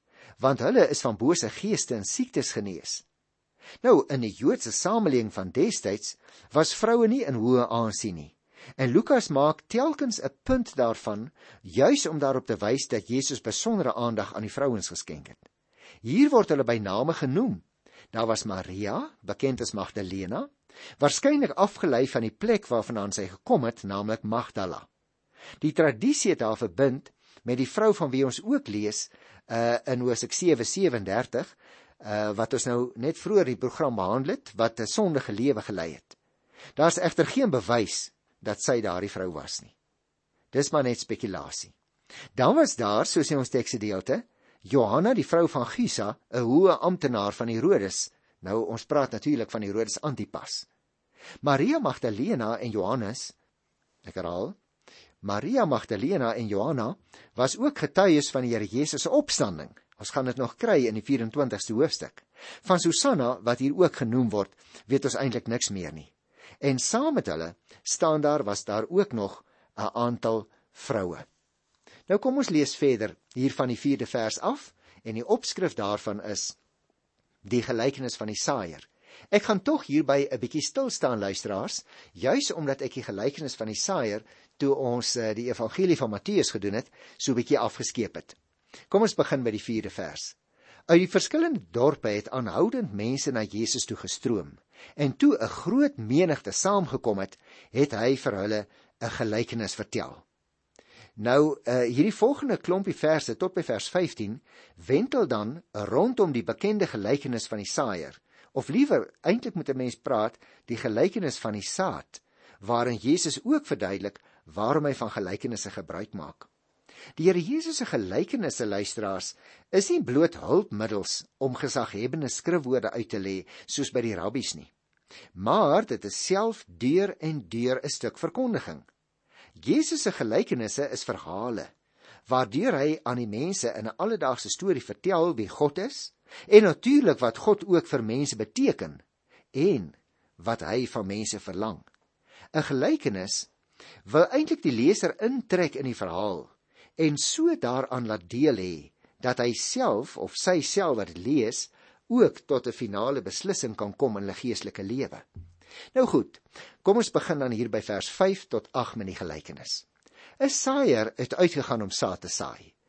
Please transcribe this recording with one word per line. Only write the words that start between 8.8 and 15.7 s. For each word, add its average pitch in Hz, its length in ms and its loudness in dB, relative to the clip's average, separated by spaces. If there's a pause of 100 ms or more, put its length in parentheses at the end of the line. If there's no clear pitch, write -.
Lukas 233 380 4
maak 147 380 2
telkens 269 540 -2
'n - 100 -4 (120)
punt 254 340 0
daarvan, 113 540 -2 (320)
juis 147 440 4
om 156 120 -4
daarop 135 280 0
te 107 100 0
wys 117 320 0
dat 110 200 -2
Jesus 131 320 -2
besondere 160 540 -2
aandag 113 400 -4
aan 104 80 -8
die 104 100 -8
vrouens 127 360 -2
geskenk 80 400 -12
het. - 220 -20 (500)